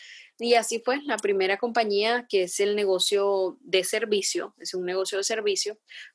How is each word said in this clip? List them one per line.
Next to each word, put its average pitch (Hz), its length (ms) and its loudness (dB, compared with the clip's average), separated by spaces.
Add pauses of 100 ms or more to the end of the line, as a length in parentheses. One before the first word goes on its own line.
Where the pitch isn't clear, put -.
(400)
Y 240 160 4
así 226 280 2
fue, 277 200 0
la 240 140 -2
primera 196 400 2
compañía, 226 720 0
que 190 140 2
es 175 160 -4
el 202 160 2
negocio 196 880 2
de 180 220 0
servicio, 208 760 -2
es - 140 -12
un 180 120 -4
negocio 190 340 -2
de 196 40 -4
servicio, 208 560 -2 (340)